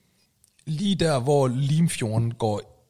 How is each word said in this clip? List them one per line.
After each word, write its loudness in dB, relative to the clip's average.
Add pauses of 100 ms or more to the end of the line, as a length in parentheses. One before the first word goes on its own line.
(640)
lige -2
der, 0
hvor 2
Limfjorden 0
går -2 (280)